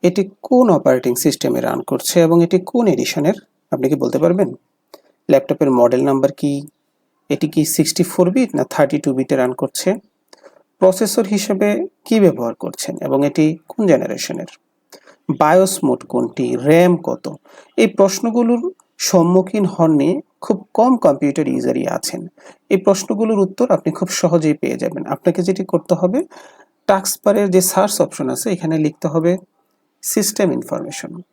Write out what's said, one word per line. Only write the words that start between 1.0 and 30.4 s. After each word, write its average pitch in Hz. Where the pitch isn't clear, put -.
সিস্টেমে 127
রান 127
করছে -
এবং 165
এটি 185
কোন 240
এডিশনের, 160
আপনি 127
কি 147
বলতে 123
পারবেন? 180
ল্যাপটপের 139
মডেল 123
নাম্বার 135
কি? 143
এটি 151
কি 156
সিক্সটি 160
ফোর 180
বিট 262
না 131
থার্টি 147
টু 143
বিটে 135
রান 127
করছে? -
প্রসেসর 190
হিসেবে 202
কি 226
ব্যবহার 123
করছেন -
এবং 135
এটি 156
কোন -
জেনারেশনের? -
বায়োস 185
মোড 123
কোনটি? 123
র্যাম 175
কত? 123
এই 220
প্রশ্নগুলোর 233
সম্মুখীন 185
হননি, 156
খুব 202
কম 240
কম্পিউটার 143
ইউজারই 127
আছেন। -
এই 196
প্রশ্নগুলোর 208
উত্তর 190
আপনি -
খুব 180
সহজেই 156
পেয়ে -
যাবেন। -
আপনাকে 175
যেটি 190
করতে 175
হবে, 185
টাস্কবারের 202
যে 185
সার্চ 196
অপশন -
আছে, -
এখানে 160
লিখতে 156
হবে 165
সিস্টেম 202